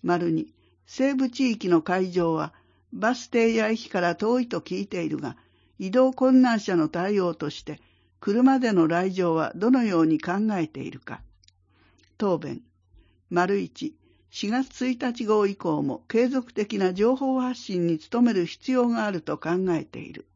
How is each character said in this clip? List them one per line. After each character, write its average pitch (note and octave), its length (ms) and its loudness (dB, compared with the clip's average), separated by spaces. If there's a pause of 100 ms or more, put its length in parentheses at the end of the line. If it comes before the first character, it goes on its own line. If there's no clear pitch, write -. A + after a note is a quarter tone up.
丸 F3 280 0
二、 D#3+ 200 -4 (340)
西 C4+ 280 0
部 C4 160 0
地 B3+ 220 0
域 G3+ 180 -2
の E3 120 4
会 F#3 300 -2
場 E3+ 220 0
は、 D#3 200 -4 (380)
バ A3 240 -2
ス - 140 -16
停 A3+ 240 2
や A3 160 2
駅 A3+ 180 -4
か F#3 140 -2
ら F3 140 0
遠 A#3 260 0
い A#3+ 80 -4
と G3+ 100 -4
聞 F3+ 200 -8
い G3 80 -6
て E3+ 180 -6
い D3+ 40 -4
る D3+ 100 -4
が、 C#3 180 -10 (420)
移 F#3+ 120 -6
動 B3+ 200 4
困 C4 300 6
難 A#3 180 4
者 G3+ 160 -2
の D#3 140 2
対 F#3+ 300 0
応 F3 140 0
と D3 160 -6
し - 140 -14
て、 D3 180 -14 (380)
車 B3+ 400 4
で A#3+ 120 0
の E3+ 160 4
来 F3 240 0
場 F3+ 240 0
は D#3+ 200 -2
ど G#3 160 2
の B3+ 120 4
よ F#3 180 2
う D#3+ 40 4
に D#3+ 140 2
考 F3 140 -4 (180)
え F3 160 -2
て C3+ 140 -12
い - 100 -10
る B2+ 80 -14
か。 - 220 -16 (960)
答 F#3+ 200 0
弁。 D3 240 -8 (680)
丸 F3+ 300 0
一、 - 360 -10 (340)
四 - 200 -6
月 B3+ 380 -4
一 B3 120 -2
日 A#3+ 260 -4
号 G#3+ 220 2
以 G3+ 80 -2
降 D3+ 260 -2
も C#3 260 -4
継 A#3+ 200 2
続 B3+ 260 -4
的 G#3 240 -4
な F#3 160 0
情 G#3+ 220 2
報 C4 240 -2
発 B3+ 220 -4
信 F3+ 260 -2
に E3 120 0
努 - 220 -2
め A#3 120 4
る F3+ 120 0
必 - 260 -8
要 B3 160 2
が A3+ 180 -2
あ G#3 60 -2
る F3 100 -6
と - 160 -6
考 - 120 -6 (200)
え E3 160 0
て - 140 -16
い - 120 -14
る。 - 240 -18